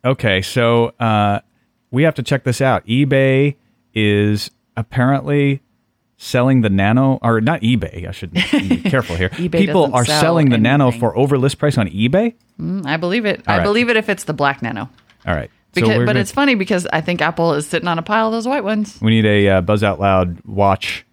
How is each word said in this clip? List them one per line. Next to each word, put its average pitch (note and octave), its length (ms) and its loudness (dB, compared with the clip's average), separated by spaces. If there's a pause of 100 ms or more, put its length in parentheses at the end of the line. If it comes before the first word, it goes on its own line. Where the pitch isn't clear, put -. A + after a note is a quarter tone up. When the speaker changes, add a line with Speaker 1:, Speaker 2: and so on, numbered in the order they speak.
Speaker 1:
Okay, A2 380 0
so, A#2 580 0
uh, G#2 400 0 (520)
we C3 120 0
have D#3+ 120 2
to C3+ 80 -8
check C3+ 200 -2
this B2 160 -2
out. C3 280 0
eBay C3+ 680 2 (380)
is G#2 560 0 (260)
apparently C#3 880 0 (560)
selling B2+ 440 2
the G#2+ 80 2
Nano, A2+ 520 2
or A#2 200 2
not D3 200 -2
eBay, G2 460 -4
I F#2 40 -10
should F#2 220 -12
be F3+ 80 0
Speaker 2:
<laughs> - 480 -2
Speaker 1:
careful B2 260 0
here. F#2 140 0
Speaker 2:
eBay E3+ 300 -6
Speaker 1:
People F3+ 280 2
Speaker 2:
doesn't - 80 -4
Speaker 1:
are B2 100 2
Speaker 2:
sell D3+ 160 0
Speaker 1:
selling D#3+ 280 4
the A#2 80 2
Nano C3 280 4
Speaker 2:
anything. A#2+ 140 0
Speaker 1:
for A#2 180 0
over C#3 200 2
list C3 220 0
price D3 180 0
on A2 100 0
eBay? C3+ 460 0 (260)
Speaker 2:
Mm, F3 260 -6
I D3 120 -4
believe F#3 280 -4
it. G3+ 220 -4
Speaker 1:
All - 80 -2
Speaker 2:
I - 20 0
Speaker 1:
right. E3+ 60 0
Speaker 2:
believe A3+ 260 0
it A3+ 80 2
if A3 120 -2
it's F#3+ 160 -4
the D#3+ 80 -6
black C#3 280 -2
Nano. A2+ 280 -8 (360)
Speaker 1:
All F#2 100 -2
right. C2+ 140 -6 (240)
So - 80 0
Speaker 2:
Because, A2+ 80 4
Speaker 1:
we're B2 160 2
Speaker 2:
but B2 80 0
Speaker 1:
gonna B2+ 60 2
Speaker 2:
it's G3+ 120 -4
funny C#4 240 2
because F#3 360 -2
I D#3+ 100 -2
think F3 200 -4
Apple E3 320 0
is D3 140 -4
sitting E3+ 200 -4
on E3+ 100 -2
a E3 60 -8
pile A3 240 -2
of A3 60 -2
those A3+ 140 -6
white C4 160 -4
ones. G#3+ 380 -4
Speaker 1:
We A2 100 2
need A2 140 4
a, G2+ 240 4
uh, F#2+ 120 4
Buzz G#2 220 0
Out F#2+ 160 -2
Loud F#2 460 0
watch G2 680 -2